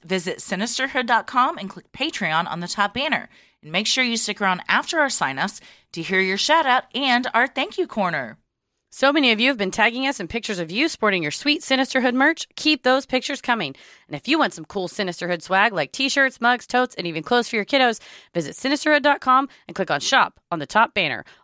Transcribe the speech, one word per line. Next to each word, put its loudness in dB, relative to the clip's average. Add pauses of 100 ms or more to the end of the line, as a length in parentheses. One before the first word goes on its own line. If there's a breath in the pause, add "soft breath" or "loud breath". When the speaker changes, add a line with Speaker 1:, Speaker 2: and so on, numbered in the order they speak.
Speaker 1:
visit -2
sinisterhood -4
dot 2
com 2
and -10
click -20
Patreon -2
on -6
the -6
top 0
banner. -2 (320 soft breath)
And -14
make 0
sure 2
you 0
stick -4
around 2
after 0
our 2
sign-offs -4 (340 loud breath)
to -8
hear 0
your 0
shout-out 2 (100)
and 0
our 2
thank -6
you -2
corner. -4 (540)
Speaker 2:
So 2
many 4
of 0
you 4
have 0
been -2
tagging 2
us -2
in -8
pictures -6
of -6
you 0
sporting 0
your -4
sweet -2
Sinisterhood 0
merch. 2
Keep 0
those 2
pictures -4
coming. -2 (320 loud breath)
And -12
if -8
you 2
want 2
some -14
cool -4
Sinisterhood -4
swag 2
like -2
t-shirts, 0
mugs, 2
totes, 0
and -6
even -6
clothes 2
for -4
your -2
kiddos, 2 (360 loud breath)
visit -4
sinisterhood 2
dot 4
com 4 (180 soft breath)
and -16
click -2
on 0
Shop 2 (140)
on -2
the -6
top 2
banner. -2 (200 soft breath)